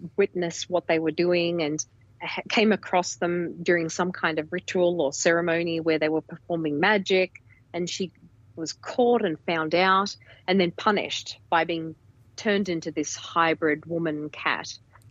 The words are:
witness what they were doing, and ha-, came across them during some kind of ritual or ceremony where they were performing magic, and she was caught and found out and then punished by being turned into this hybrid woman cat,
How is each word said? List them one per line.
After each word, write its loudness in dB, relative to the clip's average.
witness -2
what -2
they 2
were 0
doing, 0
and -2
ha-, -8
came 4
across 0
them -4
during 2
some -2
kind -4
of -4
ritual 0
or 2
ceremony 0
where 2
they 0
were 0
performing -4
magic, 2
and -4
she -6
was -8
caught 2
and 0
found -2
out 4
and 4
then 4
punished -2
by 4
being -6
turned 0
into -4
this -6
hybrid 0
woman -4
cat, -4